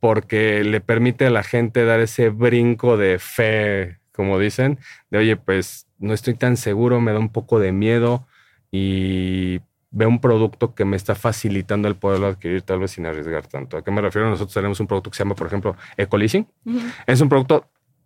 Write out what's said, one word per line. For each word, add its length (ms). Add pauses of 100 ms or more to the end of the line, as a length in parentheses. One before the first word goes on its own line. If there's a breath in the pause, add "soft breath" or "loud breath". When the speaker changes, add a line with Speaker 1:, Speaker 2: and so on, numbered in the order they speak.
Speaker 1:
Porque 600
le 200
permite 420
a 60
la 120
gente 440
dar 140
ese 280
brinco 680
de 200
fe, 840 (120)
como 260
dicen, 400 (320 loud breath)
de, 80
"Oye, 180
pues, 500 (120)
no 140
estoy 220
tan 240
seguro, 420
me 120
da 60
un 120
poco 280
de 140
miedo 540 (440 soft breath)
y 920 (320)
veo 160
un 120
producto 540
que 100
me 120
está 180
facilitando 720
el 80
poderlo 320
adquirir, 360
tal 180
vez 100
sin 160
arriesgar 400
tanto". 300
¿A 80
qué 80
me 100
refiero? 260
Nosotros 240
tenemos 280
un 80
producto 220
que 60
se 80
llama, 120
por 100
ejemplo, 300 (200 loud breath)
Ecoleasing. 500 (200)
Speaker 2:
Ujú. 140 (260 loud breath)
Speaker 1:
Es 140
un 80
producto 400 (380)